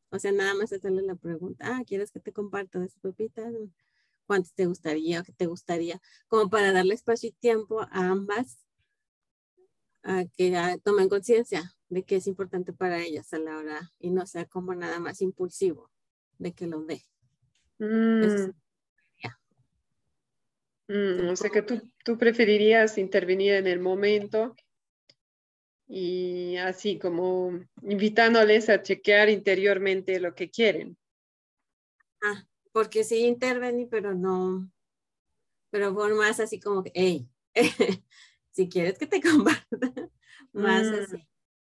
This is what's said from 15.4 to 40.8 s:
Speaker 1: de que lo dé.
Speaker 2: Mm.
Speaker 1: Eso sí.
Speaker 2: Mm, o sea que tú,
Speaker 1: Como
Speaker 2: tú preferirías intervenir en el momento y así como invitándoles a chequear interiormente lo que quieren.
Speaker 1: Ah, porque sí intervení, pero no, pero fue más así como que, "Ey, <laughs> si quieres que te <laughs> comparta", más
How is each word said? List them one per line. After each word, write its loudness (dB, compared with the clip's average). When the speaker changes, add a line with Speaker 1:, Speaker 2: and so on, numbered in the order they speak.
Speaker 1:
de -10
que -12
lo -8
dé. -12
Speaker 2:
Mm. -4
Speaker 1:
Eso 4
sí. -2
Speaker 2:
Mm, 0
o -2
sea -2
que 2
tú, -2
Speaker 1:
Como -8
Speaker 2:
tú -2
preferirías 6
intervenir 2
en 2
el 0
momento 0
y -4
así -2
como -2
invitándoles 4
a 4
chequear 4
interiormente 2
lo -4
que -8
quieren. 0
Speaker 1:
Ah, -4
porque 0
sí 0
intervení, -2
pero -4
no, -2
pero -2
fue 0
más 2
así -6
como -2
que, -14
"Ey, 0
<laughs> 2
si 0
quieres -2
que -6
te 0
<laughs> 4
comparta", -8
más 2